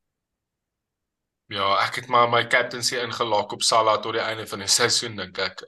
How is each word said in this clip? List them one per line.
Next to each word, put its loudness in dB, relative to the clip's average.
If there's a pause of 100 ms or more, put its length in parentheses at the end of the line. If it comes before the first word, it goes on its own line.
(1500)
Ja, 2
ek -4
het -8
maar 4
my 2
captaincy 0
ingelok -2
op -8
Salah 4
tot -6
die 0
einde -6
van -8
die -8
seisoen, 2
dink -10
ek. -4